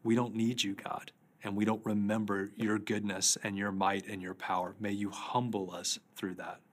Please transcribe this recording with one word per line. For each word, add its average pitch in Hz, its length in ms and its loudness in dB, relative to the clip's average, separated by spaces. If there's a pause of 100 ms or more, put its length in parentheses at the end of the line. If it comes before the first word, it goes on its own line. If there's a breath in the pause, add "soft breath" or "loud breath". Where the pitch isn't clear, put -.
we 117 120 4
don't 120 200 2
need 113 280 2
you, 98 120 0
God, - 380 -8 (300)
and 101 140 -2
we 104 80 4
don't 107 220 2
remember 104 680 2
your 110 240 2
goodness 104 640 0
and 101 140 -2
your 101 160 0
might 98 340 2
and 104 140 -6
your 92 140 -6
power. 92 440 -2
May 104 140 -2
you 101 160 0
humble 107 640 -2
us 87 260 -4 (160)
through 92 200 -4
that. - 260 -10 (120)